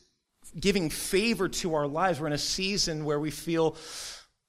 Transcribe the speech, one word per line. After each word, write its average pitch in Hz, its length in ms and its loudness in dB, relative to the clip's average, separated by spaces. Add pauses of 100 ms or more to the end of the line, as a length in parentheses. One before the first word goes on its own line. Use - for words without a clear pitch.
(580)
giving 175 320 2
favor 196 580 0
to 160 260 -2
our 147 120 2
lives. 160 340 2
We're 156 80 -2
in 147 40 0
a 143 60 0
season 180 680 -2
where 147 160 2
we 151 100 -2
feel 160 460 0 (720)